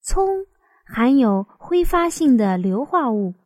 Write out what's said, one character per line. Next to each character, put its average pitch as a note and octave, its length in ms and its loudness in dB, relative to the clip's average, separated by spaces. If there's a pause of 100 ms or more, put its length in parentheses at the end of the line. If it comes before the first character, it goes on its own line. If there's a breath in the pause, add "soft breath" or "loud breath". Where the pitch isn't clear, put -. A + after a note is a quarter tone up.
葱 G4 440 -2 (380)
含 B3+ 320 0
有 G#3 280 2 (140 soft breath)
挥 F4 260 -2
发 F4 240 0
性 D4+ 280 2
的 G3+ 200 0
硫 F#3+ 280 -2
化 D#4 260 -2
物 G3+ 240 -4 (120)